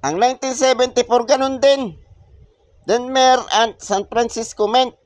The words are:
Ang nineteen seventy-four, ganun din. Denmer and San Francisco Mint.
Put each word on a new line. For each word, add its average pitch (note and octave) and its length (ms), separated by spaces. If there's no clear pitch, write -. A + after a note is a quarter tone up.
Ang D3+ 160
nineteen C4 320
seventy-four, B3 720
ganun C4 400
din. C#4 320
Denmer B3+ 560
and A3 240
San G3+ 240
Francisco A3+ 640
Mint. B3 240